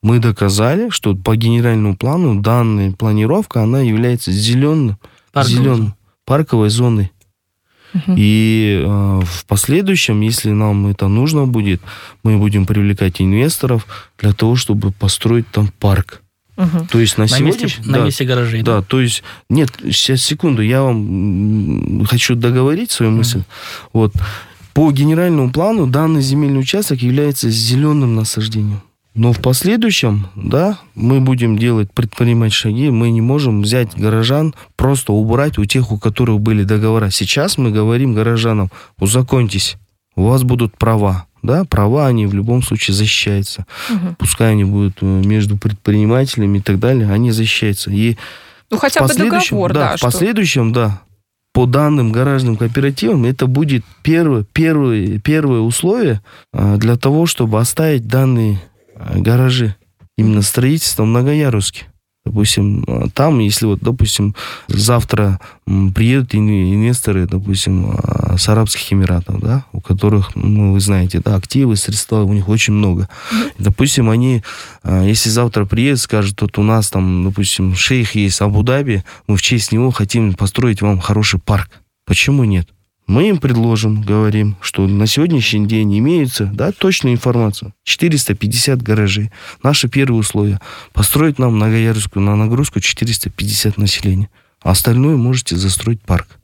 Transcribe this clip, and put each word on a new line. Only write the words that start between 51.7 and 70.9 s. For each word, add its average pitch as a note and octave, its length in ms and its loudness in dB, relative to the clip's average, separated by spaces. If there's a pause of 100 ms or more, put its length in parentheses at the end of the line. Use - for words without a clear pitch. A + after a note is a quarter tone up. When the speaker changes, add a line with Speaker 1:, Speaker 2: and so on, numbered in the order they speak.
Speaker 1:
гаражным B2+ 440 0
кооперативам, C#3 680 0
это C3 220 0
будет C3+ 380 0 (180)
первое, D3+ 500 2
первое, B2 640 0
первое C#3+ 420 0
условие, C3+ 600 0 (320)
а, G2+ 240 2
для A2+ 200 2
того, D3 300 2
чтобы A2+ 320 0
оставить B2+ 480 0
данные, A#2 540 0 (340)
а, - 240 -6
гаражи, B2 560 2 (440)
именно A2 240 2
строительство B2+ 640 0
многояруске. B2 800 0 (400)
Допустим, G#2 600 0
а, A#1+ 220 -2
там, C#3+ 300 0
если G#2 260 0
вот, G2+ 160 0
допустим, G#2+ 540 0 (340)
завтра, G#2 720 0 (260)
м, G2 280 0
приедут B2 400 0
ин-, G#2 400 2
инвесторы, G#2 520 0
допустим, F#2+ 720 -2
а, - 400 -2
с F2+ 140 0
Арабских - 420 0
Эмиратов, F#2+ 480 0
да, C3 320 -2
у F#2 80 -8
которых, G2 560 0
ну, G2+ 380 2
вы G2 60 2
знаете, F#2 440 0